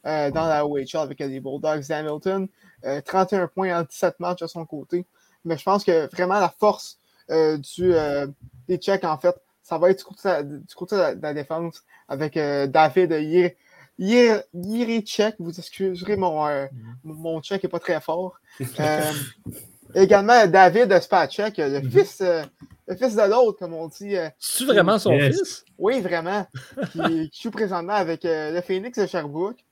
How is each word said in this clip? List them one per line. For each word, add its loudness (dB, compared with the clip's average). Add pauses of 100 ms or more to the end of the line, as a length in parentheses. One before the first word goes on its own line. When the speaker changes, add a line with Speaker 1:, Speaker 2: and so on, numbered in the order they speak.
Speaker 1:
euh, -2
dans -2
la 2
O -4
H -6
L -2
avec -8
les -8
Bulldogs -4
d'Hamilton. -4 (360)
Euh, -4
trente 2
et 0
un 0
points -2
en -2
dix-sept -2
matchs -6
de -6
son -12
côté. -6 (380)
Mais -2
je -14
pense 0
que 2
vraiment 0
la 2 (100)
force, 0 (320)
euh, 2
du, 0
euh, 0 (420)
des -2
Tchèques, -2
en -2
fait, 2 (260)
ça -6
va 6
être 2
du -18
côté -20
de 0
la, 0
du -14
côté -6
de 2
la, 2
de -12
la -6
défense -8 (260)
avec, -6
euh, 0
David 4
Jir-, 2 (460)
Jir-, 4 (100)
Jiricek. -2
Vous -10
excuserez, -4
mon, 0
euh, -2
Speaker 2:
Mhm. -18
Speaker 1:
mon, -16
mon -8
tchèque -6
est -4
pas -6
très -2
fort. -8 (180)
Speaker 2:
<laughs> -8
Speaker 1:
Euh, 0 (840)
également, 6
David 6
Spacek, -2
le -2
Speaker 2:
Mhm. -4
Speaker 1:
fils, 2
euh, 0 (460)
le -6
fils 0
de 2
l'autre, 4
comme -10
on -10
dit, -6
euh, -2 (100)
Speaker 2:
C'est-tu -6
vraiment 4
son 2
Speaker 3:
Yes. 4
Speaker 2:
fils ? -6 (140)
Speaker 1:
Oui, 0
vraiment. -4
Speaker 2:
<laughs> -12
Speaker 1:
Qui, -2
qui -20
joue -6
présentement -4
avec, -4
euh, -2
le -2
Phoenix -6
de 0
Sherbrooke. -6 (140)